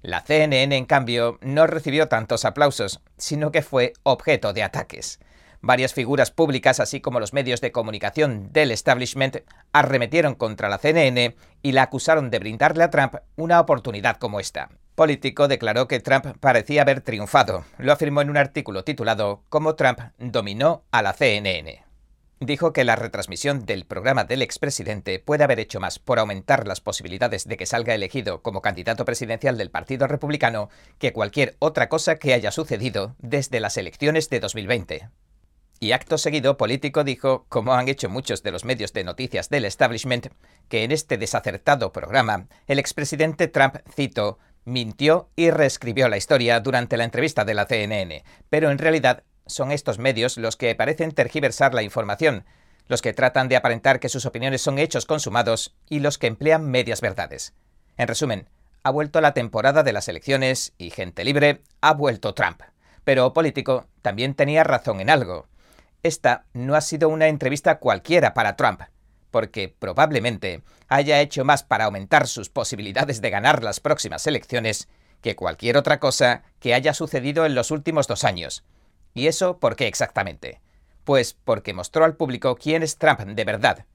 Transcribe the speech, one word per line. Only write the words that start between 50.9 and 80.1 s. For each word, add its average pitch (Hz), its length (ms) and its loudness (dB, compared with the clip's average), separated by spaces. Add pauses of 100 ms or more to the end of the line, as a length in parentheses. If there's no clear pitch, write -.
tergiversar 135 600 0
la 117 100 0
información, 104 640 -2 (420)
los 123 140 -2
que 117 100 -2
tratan 131 380 0
de 127 80 4
aparentar 123 420 2
que - 80 -6
sus 123 180 -6
opiniones 127 360 -4
son 139 180 -2
hechos 147 260 -2
consumados 117 720 -2 (140)
y 151 100 -2
los 143 180 0
que - 100 -2
emplean 156 360 2
medias 127 380 0
verdades". 85 540 -6 (420)
En 120 100 0
resumen, 113 400 -4 (360)
ha 135 60 2
vuelto 151 300 0
la 151 140 4
temporada 123 500 2
de 127 80 2
las 101 160 -4
elecciones 131 720 -2
y, 85 140 -12
gente 92 340 -8
libre, 143 360 4 (200)
ha 156 120 4
vuelto 131 400 -2
Trump. - 280 -2 (420)
Pero 127 300 4
Politico 135 540 -2 (140)
también 113 320 -2
tenía 147 300 2
razón 117 380 0
en 101 80 -2
algo. 90 400 0 (540)
Esta 151 480 0
no 127 240 -2
ha 151 60 4
sido 160 260 0
una 156 220 4
entrevista 151 500 0
cualquiera 127 540 2
para 107 240 0
Trump, 110 240 0 (500)
porque 107 380 -2
probablemente 107 920 -2 (280)
haya 143 320 4
hecho 143 240 -2
más 143 180 2
para 110 220 0
aumentar 104 420 2
sus 110 220 -10
posibilidades 110 720 -4
de 113 80 -2
ganar 113 340 2
las 104 160 -6
próximas 113 480 -4
elecciones 117 640 -4 (320)
que 110 160 -6
cualquier 95 400 -2
otra 143 240 2
cosa 123 420 2 (160)
que 120 140 0
haya 135 200 2
sucedido 147 520 -2
en 147 100 0
los 120 160 -2
últimos 156 360 -2
dos 120 180 -4
años. 87 400 -4 (480)
¿Y 127 140 0
eso 175 320 0
por 113 180 0
qué 123 100 0
exactamente? 95 720 -6 (460)